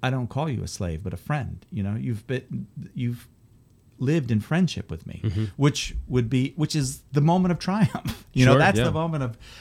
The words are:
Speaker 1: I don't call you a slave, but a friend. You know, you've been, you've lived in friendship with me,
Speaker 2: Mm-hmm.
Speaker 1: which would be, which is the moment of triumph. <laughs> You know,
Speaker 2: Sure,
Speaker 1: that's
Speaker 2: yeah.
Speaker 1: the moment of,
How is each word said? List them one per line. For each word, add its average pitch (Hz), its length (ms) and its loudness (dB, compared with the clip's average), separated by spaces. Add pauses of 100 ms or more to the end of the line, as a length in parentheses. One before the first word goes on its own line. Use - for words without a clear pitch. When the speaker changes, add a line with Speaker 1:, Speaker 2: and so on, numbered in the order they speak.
Speaker 1:
I 127 80 -2
don't 127 180 -2
call 151 200 -4
you 107 140 -4
a 85 60 -6
slave, 85 340 -6
but 87 120 -6
a 85 40 -10
friend. 82 520 -6
You 104 120 -4
know, 101 140 -2
you've 120 300 -6
been, - 400 -6 (280)
you've 120 320 -6 (760)
lived 131 300 0
in 110 100 4
friendship 156 500 0
with 80 160 -10
me, - 160 -12
Speaker 2:
Mm-hmm. 107 220 0 (120)
Speaker 1:
which - 380 0 (140)
would 123 200 0
be, 131 280 0
which 151 180 -2
is 139 280 -2 (100)
the 147 80 2
moment 175 320 4
of 160 60 -2
triumph. - 720 -2
<laughs> - 20 -20
You 127 140 6
know, 135 60 10
Speaker 2:
Sure, 135 80 8
Speaker 1:
that's 170 180 6
Speaker 2:
yeah. 117 60 4
Speaker 1:
the 127 80 2
moment 160 320 -2
of, 117 120 -6 (240)